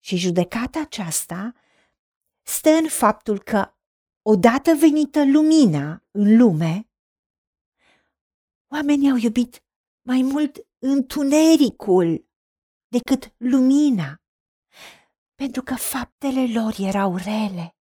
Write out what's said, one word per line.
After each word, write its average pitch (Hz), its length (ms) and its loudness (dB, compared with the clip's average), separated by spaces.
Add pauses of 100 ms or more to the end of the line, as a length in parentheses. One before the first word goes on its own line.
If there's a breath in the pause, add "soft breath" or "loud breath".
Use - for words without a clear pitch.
Și 185 140 -6
judecata 185 640 -4
aceasta 196 720 -10 (920)
stă - 240 -2
în 320 200 2
faptul 214 540 -2
că, - 320 -4 (460)
odată 233 540 2
venită 294 500 2
lumina 269 880 2
în 208 260 4
lume, 175 520 2 (1800)
oamenii 285 380 0
au 269 60 2
iubit 240 480 -2 (380)
mai 254 200 -2
mult 277 460 -4 (120)
întunericul 277 1500 2 (580)
decât 254 500 -4
lumina, 254 840 0 (1120 loud breath)
pentru 262 280 -8
că 262 120 -8
faptele 262 760 -6
lor 220 260 -4
erau 196 380 -2
rele. 185 680 -8